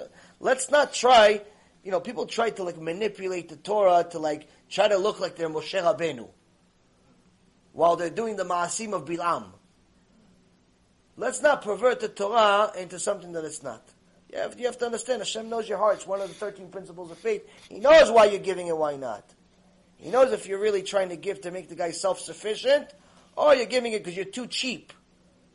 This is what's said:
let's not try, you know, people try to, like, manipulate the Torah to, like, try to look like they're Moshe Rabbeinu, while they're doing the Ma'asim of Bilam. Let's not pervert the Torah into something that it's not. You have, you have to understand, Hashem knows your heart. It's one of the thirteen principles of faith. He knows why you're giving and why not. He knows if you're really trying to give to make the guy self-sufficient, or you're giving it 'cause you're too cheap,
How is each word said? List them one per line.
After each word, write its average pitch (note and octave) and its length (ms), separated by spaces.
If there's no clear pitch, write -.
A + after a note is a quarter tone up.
let's B3 300
not D4 220
try, G#3+ 480
you F#3+ 80
know, F#3 100
people F3+ 260
try A3+ 240
to, G3 120
like, E3+ 160
manipulate F#3 720
the D#3 80
Torah F3+ 540
to, E3+ 80
like, D#3 280
try G3+ 200
to G3+ 100
look G3+ 220
like F3+ 160
they're E3 120
Moshe D#3 340
Rabbeinu, D#3+ 460
while E3 240
they're E3+ 140
doing A3 260
the F#3 80
Ma'asim F3 480
of E3 140
Bilam. E3 400
Let's B3+ 240
not D4 220
pervert A3+ 380
the A3 80
Torah G#3 680
into F#3 220
something F3 340
that E3 120
it's D3 180
not. A#2 200
You - 100
have, G#3 200
you A#3+ 60
have A#3 120
to A#3+ 60
understand, A#3 380
Hashem A3 260
knows A3+ 180
your G#3+ 120
heart. G3+ 180
It's - 100
one G3 140
of G3 80
the E3 60
thirteen G3+ 340
principles F3 420
of E3+ 60
faith. A3 320
He F#3+ 100
knows C4+ 300
why A3+ 160
you're G3+ 120
giving F3+ 300
and E3 100
why D3+ 180
not. B2 280
He - 140
knows B3 220
if G#3 140
you're G3 140
really G3+ 220
trying F#3+ 260
to F3 80
give F#3+ 240
to F3+ 100
make E3+ 200
the E3+ 40
guy E3+ 180
self-sufficient, G#3+ 1000
or D4 200
you're B3+ 100
giving A#3 300
it G#3+ 100
'cause F3 100
you're F#3 120
too A#3+ 200
cheap, - 460